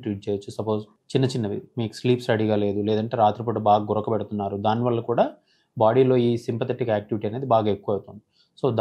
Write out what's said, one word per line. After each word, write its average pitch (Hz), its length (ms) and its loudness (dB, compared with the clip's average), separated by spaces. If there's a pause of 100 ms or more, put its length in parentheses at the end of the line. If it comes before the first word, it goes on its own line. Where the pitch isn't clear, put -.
ట్రీట్ 101 220 -4
చేయొచ్చు. 101 320 -4
సపోజ్ 107 240 -2 (300)
చిన్న 135 200 2
చిన్నవి, 107 260 -4 (200)
మీకు 110 220 -4
స్లీప్ 123 280 2
సరిగా 107 340 2
లేదు, 101 260 0
లేదంటే 110 340 -2
రాత్రిపూట 107 460 0
బాగా 107 220 6
గురక 104 240 -2
పెడుతున్నారు, 101 420 -4 (100)
దానివల్ల 117 340 0 (100)
కూడా 143 140 2 (580)
బాడీలో 127 340 6 (100)
ఈ 120 40 2 (160)
సింపథెటిక్ 117 500 -4
యాక్టివిటీ 104 340 -4
అనేది 117 240 -6
బాగా 107 220 4
ఎక్కువ - 200 -4
అవుతుంది. - 260 -10 (380)
So 139 80 0 (120)